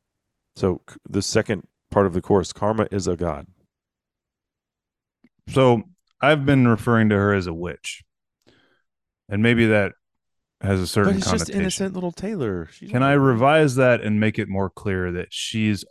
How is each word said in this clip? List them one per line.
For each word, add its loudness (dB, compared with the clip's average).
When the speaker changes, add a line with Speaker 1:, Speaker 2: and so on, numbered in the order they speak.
Speaker 1:
So -2
c-, -20
the -4
second -4
part 4
of -6
the -4
chorus, 0
"Karma -2
is -6
a -2
god." -6
Speaker 2:
So 2
I've 2
been 4
referring 2
to 2
her 2
as -2
a -8
witch. -12
And -2
maybe 4
that 2
has 0
a -4
certain 2
Speaker 1:
But 0
it's -4
just -2
Speaker 2:
connotation. -4
Speaker 1:
innocent -4
little -8
Taylor. -8
She's -20
Speaker 2:
Can 0
Speaker 1:
not 2
Speaker 2:
I 4
Speaker 1:
a 4
witch. 4
Speaker 2:
revise 4
that 4
and 0
make 0
it -6
more -2
clear -4
that -6
she's -4